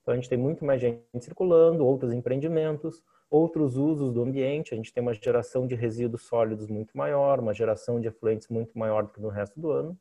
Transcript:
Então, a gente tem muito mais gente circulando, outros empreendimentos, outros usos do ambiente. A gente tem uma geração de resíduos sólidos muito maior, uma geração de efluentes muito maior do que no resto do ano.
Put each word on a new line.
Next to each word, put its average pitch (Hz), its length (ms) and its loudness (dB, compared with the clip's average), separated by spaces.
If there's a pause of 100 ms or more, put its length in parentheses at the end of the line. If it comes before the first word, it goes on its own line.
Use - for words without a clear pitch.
Então, 120 120 -2
a - 20 2
gente 123 140 -6
tem 127 80 0
muito 143 260 -2
mais 139 160 2
gente 117 220 -2 (180)
circulando, 165 680 4
outros 127 280 2
empreendimentos, 156 880 -2 (280)
outros 151 460 4
usos 143 360 0
do 120 80 0
ambiente. 135 540 -2
A - 20 -6
gente 110 160 -10
tem 123 80 -2
uma 120 120 -2
geração 120 520 0
de 127 80 -4
resíduos 117 500 -2
sólidos 110 440 -2
muito 107 280 -8
maior, 139 440 2
uma 113 140 -2
geração 110 460 0
de 117 100 -4
efluentes 110 380 -2
muito 113 300 -6
maior 107 260 0
do 104 60 -6
que - 100 -20
no 107 100 -6
resto 101 300 -6
do 160 120 -4
ano. 147 300 -4